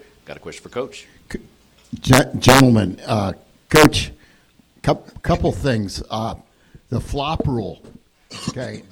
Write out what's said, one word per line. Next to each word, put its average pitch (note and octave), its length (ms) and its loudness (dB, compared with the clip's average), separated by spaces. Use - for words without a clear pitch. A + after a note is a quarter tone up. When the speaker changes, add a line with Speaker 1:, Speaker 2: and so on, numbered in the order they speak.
Speaker 1:
Got C#2+ 100 -16
a - 40 -20
question - 220 -16
for F2+ 60 -18
Coach. - 380 -10
Speaker 2:
C-, - 80 -10
gen-, - 480 2
gentlemen, B2 640 6
uh, G2+ 260 -2
Coach, - 400 4
cou-, D3+ 200 -2
couple E3 280 0
things. A2+ 600 -4
Uh, A2 240 -6
the A#2+ 100 -4
flop C#3+ 460 -4
rule. A#2 360 -6
Okay, A2+ 420 -12